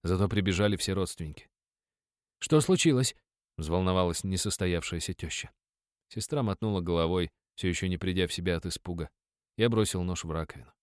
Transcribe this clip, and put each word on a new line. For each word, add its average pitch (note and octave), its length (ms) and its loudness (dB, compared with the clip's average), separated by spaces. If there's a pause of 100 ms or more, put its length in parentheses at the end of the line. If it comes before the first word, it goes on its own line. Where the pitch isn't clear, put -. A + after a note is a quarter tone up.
Зато F#2 240 2
прибежали G2 480 2
все F#2+ 180 -4
родственники. F2 560 -6 (880)
"Что D#3 200 4
случилось?" — D3 560 4 (420)
взволновалась F2+ 680 2
несостоявшаяся F2+ 880 -2
теща. - 380 -8 (580)
Сестра D3 340 -4
мотнула G2+ 380 0
головой, E2+ 500 0 (240)
все F#2 140 -2
еще F2+ 180 -2
не F2+ 100 -2
придя F2+ 300 0
в - 60 -6
себя F2 240 -2
от E2 80 -6
испуга. E2+ 440 -6 (460)
Я A#2 140 2
бросил G#2 340 2
нож F2 220 -4
в D#2+ 60 -6
раковину. - 520 -8